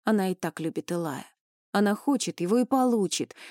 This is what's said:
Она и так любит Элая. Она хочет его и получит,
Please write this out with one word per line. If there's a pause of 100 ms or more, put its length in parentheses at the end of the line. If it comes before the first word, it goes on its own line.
Она
и
так
любит
Элая. (460)
Она
хочет
его
и
получит, (160)